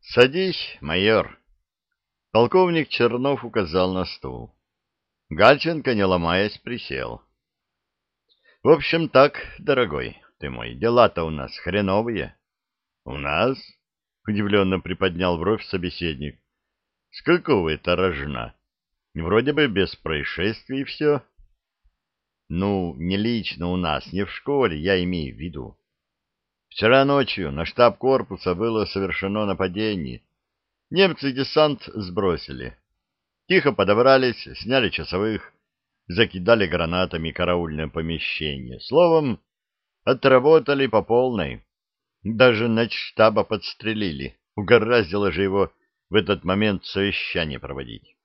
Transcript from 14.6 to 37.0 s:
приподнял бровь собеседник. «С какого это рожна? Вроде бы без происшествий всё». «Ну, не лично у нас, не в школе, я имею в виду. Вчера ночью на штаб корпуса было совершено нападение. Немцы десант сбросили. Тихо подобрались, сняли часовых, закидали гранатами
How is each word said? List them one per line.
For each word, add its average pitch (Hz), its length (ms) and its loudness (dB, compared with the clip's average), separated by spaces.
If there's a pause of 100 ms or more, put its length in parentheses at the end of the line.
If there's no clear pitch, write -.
приподнял 90 580 -2
бровь 98 280 -2
собеседник. 82 760 -8 (720)
«С - 100 -20
какого 131 480 2
это 78 260 0
рожна? 71 600 -4 (580)
Вроде 110 400 0
бы 147 140 2
без 95 280 0
происшествий 98 880 -6
всё». 147 380 -2 (1300)
«Ну, 92 460 -2
не 90 220 -4
лично 107 500 -4
у 90 80 -2
нас, 80 380 -4
не 98 120 -2
в - 60 -16
школе, 127 460 -2
я 90 260 0
имею 80 320 -4
в 57 40 -20
виду. 71 380 -12 (920)
Вчера 127 360 4
ночью 131 460 0
на 76 140 -4
штаб 120 320 2
корпуса 120 560 -2
было 107 320 0
совершено 98 600 -4
нападение. 95 760 -4 (680)
Немцы 160 420 2
десант 139 560 0
сбросили. 87 920 -4 (680)
Тихо 151 240 2
подобрались, 120 760 4 (120)
сняли 113 300 0
часовых, 98 640 -4 (540)
закидали 95 600 2
гранатами 85 640 -2